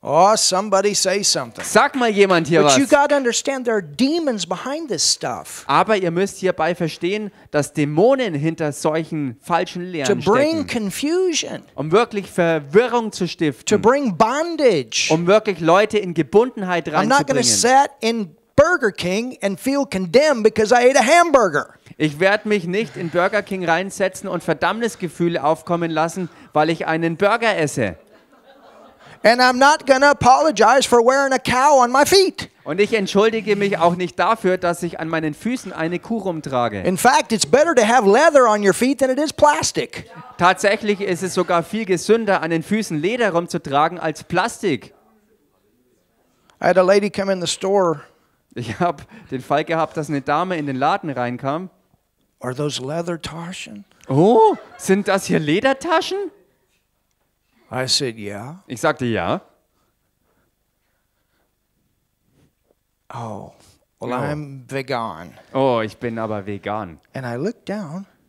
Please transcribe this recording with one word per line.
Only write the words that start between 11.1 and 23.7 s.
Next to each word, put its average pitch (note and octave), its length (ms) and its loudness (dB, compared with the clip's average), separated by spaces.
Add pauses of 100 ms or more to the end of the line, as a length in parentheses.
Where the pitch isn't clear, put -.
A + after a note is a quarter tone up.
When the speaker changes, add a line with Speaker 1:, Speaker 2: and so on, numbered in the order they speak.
Speaker 2:
um D3 160 -6
wirklich G#3 400 0
Verwirrung F#3 800 0
zu F#3 160 -6
stiften, D#3 400 -4
Speaker 1:
To G#3 140 0
bring A#3+ 360 2
bondage. A#3+ 920 0
Speaker 2:
um E3 160 2
wirklich G3+ 320 2
Leute F#3+ 400 2
in E3+ 160 -4
Gebundenheit F#3 720 0
Speaker 1:
I'm - 200 0
not C4+ 200 2
gonna - 140 0
Speaker 2:
reinzubringen. - 40 0
Speaker 1:
sit B3+ 460 2 (100)
in A3+ 360 -4 (180)
Burger D4 380 4
King A3 500 -4
and G3 160 -4
feel C#4 280 -2
condemned A3+ 580 0
because A3 280 2
I B3 160 6
ate C4+ 120 4
a - 40 4
hamburger. C4+ 680 4 (220)
Speaker 2:
Ich D3+ 240 -2
werd G3+ 260 2
mich G#3 220 0
nicht G3+ 280 -4
in F3 140 -8
Burger G3 320 0
King F#3+ 220 -8
reinsetzen F#3 640 -2